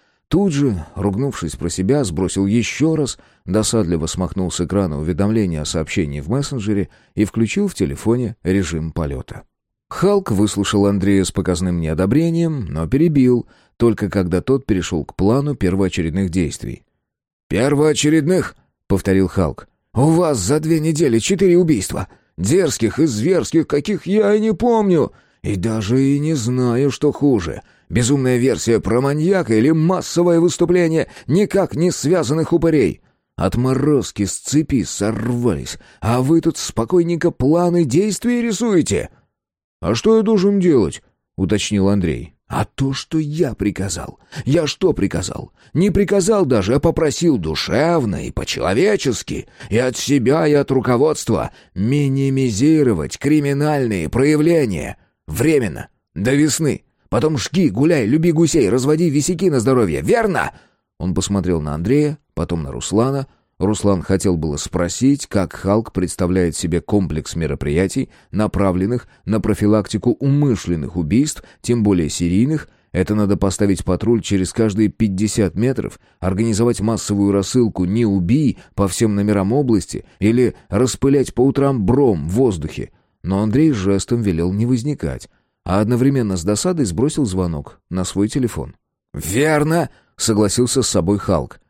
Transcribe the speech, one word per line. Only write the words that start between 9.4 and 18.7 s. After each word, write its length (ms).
Халк 440
выслушал 560
Андрея 360
с 80
показным 480
неодобрением, 840
но 200
перебил, 600
только 320
когда 320
тот 240
перешел 400
к 100
плану 400
первоочередных 760
действий. 540
«Первоочередных?» — 1080